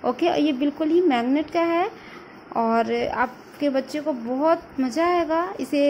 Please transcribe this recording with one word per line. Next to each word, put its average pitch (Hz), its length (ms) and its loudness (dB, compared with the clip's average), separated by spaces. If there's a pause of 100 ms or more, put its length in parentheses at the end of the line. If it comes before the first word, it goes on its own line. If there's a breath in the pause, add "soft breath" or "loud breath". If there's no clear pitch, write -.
ओके। 247 240 0
और - 100 2
ये 302 140 2
बिल्कुल 294 360 -2
ही 330 120 4
magnet 277 500 2
का 339 100 0
है 339 280 2 (680 loud breath)
और 226 380 2
आपके 247 760 -2
बच्चे 269 300 -4
को 294 120 -2
बहुत 262 500 0 (180)
मज़ा 262 280 0
आएगा 330 340 2 (180)
इसे 285 300 0